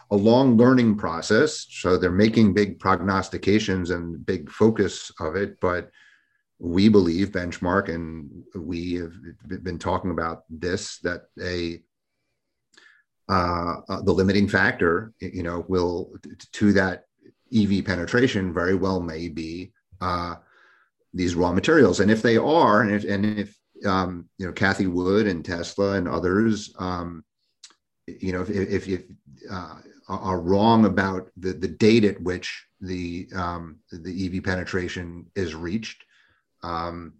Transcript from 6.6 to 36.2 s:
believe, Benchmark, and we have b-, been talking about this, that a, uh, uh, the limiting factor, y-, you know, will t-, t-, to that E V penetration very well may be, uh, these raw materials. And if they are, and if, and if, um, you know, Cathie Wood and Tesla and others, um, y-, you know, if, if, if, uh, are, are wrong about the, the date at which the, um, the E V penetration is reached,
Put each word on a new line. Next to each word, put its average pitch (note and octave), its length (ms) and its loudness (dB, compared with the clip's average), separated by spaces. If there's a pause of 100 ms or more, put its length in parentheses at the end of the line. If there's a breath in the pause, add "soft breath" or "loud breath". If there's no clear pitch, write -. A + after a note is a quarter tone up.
believe, F#2+ 420 4
Benchmark, F2+ 580 -2
and D#2+ 420 -10 (260)
we F2 380 -6
have E2+ 180 -8 (340)
b-, - 120 -10
been E2+ 200 -8
talking F2+ 320 -4
about E2 400 -6
this, F2 540 -8
that F2 220 -6 (140)
a, F2 400 -6 (1500 soft breath)
uh, F2 460 0 (140)
uh, F#2+ 140 -8
the F#2 100 2
limiting F#2+ 360 2
factor, G2+ 640 0 (100)
y-, F#2+ 100 -8
you F2 120 -8
know, E2+ 240 -6
will F2+ 420 -2 (120)
t-, - 80 -18
t-, - 220 -20
to G#2 200 4
that F#2+ 320 0 (460)
E A2 140 2
V F#2+ 160 0
penetration F#2+ 720 0
very F2 220 0
well F#2+ 240 0
may E2+ 300 -6
be, E2 440 -10 (280)
uh, F2 340 -4 (800 soft breath)
these F2 220 -2
raw E2+ 160 2
materials. G#2 480 4
And G2+ 100 4
if A2 120 2
they A#2 140 4
are, B2 460 4
and G#2+ 80 2
if, G#2 140 0
and G2+ 200 -2 (140)
if, - 180 -8 (300)
um, F#2 420 -2 (100)
you F#2+ 80 -8
know, E2+ 60 -8
Cathie G2 360 2
Wood F#2 400 2
and E2 160 -4
Tesla F2+ 480 -4
and F#2 160 0
others, F#2+ 720 0
um, F2 440 -8 (840)
y-, - 120 -14
you F#2+ 120 -6
know, F2+ 100 -4
if, F#2 80 -8
if, F#2+ 380 -4
if, F#2 160 -6 (440)
uh, F2+ 280 -12 (320)
are, F#2+ 100 -8
are F#2 220 -4
wrong G#2 460 4
about F#2+ 500 0
the, F#2 160 -6
the E2+ 160 -6
date G#2+ 340 4
at G2+ 180 0
which F2+ 460 -6 (140)
the, F2+ 560 -8
um, E2+ 400 -8 (160)
the E2+ 180 -12
E F#2 160 -4
V F2+ 140 -4
penetration F2+ 840 -6 (100)
is F2 180 -4
reached, F2 500 -8 (600)